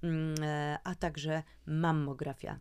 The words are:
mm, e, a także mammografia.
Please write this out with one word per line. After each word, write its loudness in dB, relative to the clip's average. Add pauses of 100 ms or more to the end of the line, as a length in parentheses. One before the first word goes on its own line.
mm, 2
e, 0
a -4
także 0 (220)
mammografia. 0